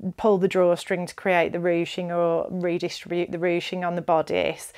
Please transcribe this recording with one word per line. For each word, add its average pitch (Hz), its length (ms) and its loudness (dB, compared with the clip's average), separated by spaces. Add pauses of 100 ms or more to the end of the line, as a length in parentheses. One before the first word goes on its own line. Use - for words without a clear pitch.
(160)
pull 208 220 4
the 190 100 4
drawstring 180 580 2
to - 80 -12
create 175 380 2
the 175 80 -4
ruching 170 520 -2
or 170 380 2
redistribute 175 800 -4
the 180 80 -6
ruching 180 460 -2
on 175 100 -2
the 175 80 -4
bodice. - 760 0